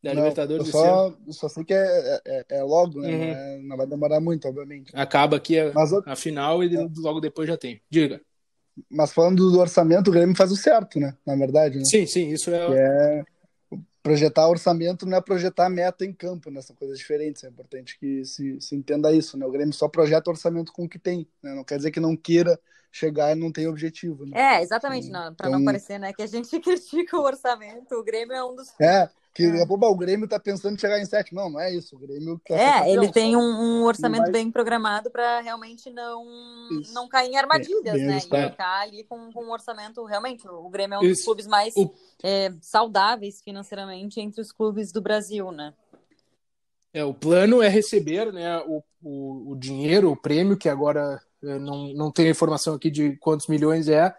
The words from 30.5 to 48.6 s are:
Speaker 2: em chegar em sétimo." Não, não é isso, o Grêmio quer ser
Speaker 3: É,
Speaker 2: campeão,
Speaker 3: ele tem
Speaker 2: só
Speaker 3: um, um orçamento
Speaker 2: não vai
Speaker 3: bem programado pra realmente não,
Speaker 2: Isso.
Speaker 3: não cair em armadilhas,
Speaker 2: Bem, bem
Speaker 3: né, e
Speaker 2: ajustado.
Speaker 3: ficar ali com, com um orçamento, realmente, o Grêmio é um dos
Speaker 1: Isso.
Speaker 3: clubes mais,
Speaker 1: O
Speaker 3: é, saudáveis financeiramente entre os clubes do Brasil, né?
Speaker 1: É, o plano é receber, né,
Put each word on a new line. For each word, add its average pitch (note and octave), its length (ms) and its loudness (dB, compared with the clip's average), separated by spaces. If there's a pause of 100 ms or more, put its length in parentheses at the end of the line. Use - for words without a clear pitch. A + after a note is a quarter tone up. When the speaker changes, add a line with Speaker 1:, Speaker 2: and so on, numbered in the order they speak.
Speaker 2:
em F#3+ 60 -12
chegar G#3 200 -2
em G3+ 60 -6
sétimo." G3 340 -4
Não, F#3 120 -8
não D3 80 -10
é F#3 120 -6
isso, E3+ 240 -10
o B2+ 40 -20
Grêmio D3+ 440 -10
quer E3 140 -2
ser A3 60 4
Speaker 3:
É, C#4+ 160 6
Speaker 2:
campeão, F#3+ 240 4
Speaker 3:
ele G3+ 80 2
tem A3+ 220 4
Speaker 2:
só A#3+ 40 6
Speaker 3:
um, A#3+ 60 4
um A#3 400 0
orçamento A#3 380 2
Speaker 2:
não G3 100 2
vai A3+ 100 0
Speaker 3:
bem A3+ 80 -4
programado A3+ 640 -2
pra A#3+ 280 -2
realmente A#3 520 -14
não, A#3 340 -12 (560)
Speaker 2:
Isso. G#3 100 -16
Speaker 3:
não B3 160 -8
cair B3+ 220 2
em C4 80 0
armadilhas, D4+ 560 0
Speaker 2:
Bem, - 0 -
bem C#3 140 0
Speaker 3:
né, C#3+ 60 2
e - 40 0
Speaker 2:
ajustado. C#3+ 360 0
Speaker 3:
ficar F#3+ 280 -4
ali G#3+ 220 -10
com, A#3 280 -18
com A#3 120 -14
um A3+ 80 -12
orçamento, A3+ 540 -12
realmente, G#3+ 420 -8
o F3 200 -16
Grêmio G3 280 -6
é - 20 -4
um G3+ 60 0
dos F3+ 160 6
Speaker 1:
Isso. - 60 -8
Speaker 3:
clubes G#3 200 -2
mais, G#3 320 0
Speaker 1:
O F#3+ 160 2 (300)
Speaker 3:
é, F#3+ 360 -2
saudáveis G#3 800 0
financeiramente G3 800 -14
entre G#3+ 220 -10
os G#3 100 -14
clubes G#3+ 400 -4
do G#3+ 80 -4
Brasil, G3+ 520 -4
né? D3 240 -14 (1160)
Speaker 1:
É, D3+ 120 -4
o C#3 100 -4
plano F#3+ 480 4
é G#3+ 60 6
receber, G3+ 680 0
né, E3+ 320 -6